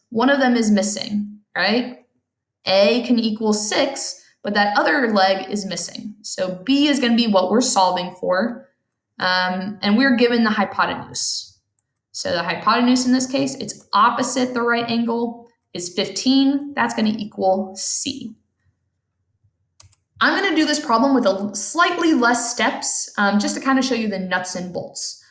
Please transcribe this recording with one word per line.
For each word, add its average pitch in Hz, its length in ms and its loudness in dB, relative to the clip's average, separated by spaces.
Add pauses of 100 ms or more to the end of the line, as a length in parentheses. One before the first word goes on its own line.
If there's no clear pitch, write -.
one 233 200 0
of 285 100 4
them 247 160 4
is 226 140 2
missing, 208 680 0 (160)
right? 214 440 -2 (680)
A 214 420 4
can 240 100 4
equal 214 360 0
six, - 720 -2 (200)
but 202 120 -4
that 208 220 2
other 285 360 2
leg 196 360 2
is 208 160 -6
missing. - 560 -10
So 185 420 -6
B 277 240 2
is 277 120 2
gonna 233 160 2
be 233 120 2
what 185 220 2
we're 220 120 4
solving 180 580 0
for. 190 500 -2 (500)
Um, 185 640 -2
and 202 160 2
we're 269 180 4
given 233 280 2
the 220 60 2
hypotenuse. 175 1120 -4 (520)
So - 200 -6
the 170 120 -2
hypotenuse 247 640 2
in 254 80 4
this 262 140 2
case, 269 280 -2
it's - 380 -10
opposite 254 600 2
the 233 100 -2
right 233 260 0
angle, 233 580 -2 (260)
is 175 200 -8
fifteen. 269 800 0
That's 233 200 -2
gonna 214 220 0
equal 202 600 -2
C. - 600 -6 (1800)
I'm 277 200 2
gonna 370 160 0
do 311 100 4
this 294 140 0
problem 254 360 2
with 214 100 2
a 190 40 6
l-, 196 260 -2
slightly 339 580 2
less 240 380 2
steps, - 680 -2
um, 208 220 2
just 294 160 -2
to - 60 -8
kinda 269 200 2
show 254 140 0
you 226 120 -2
the 196 120 -4
nuts 180 360 -4
and 180 180 -8
bolts. - 580 -10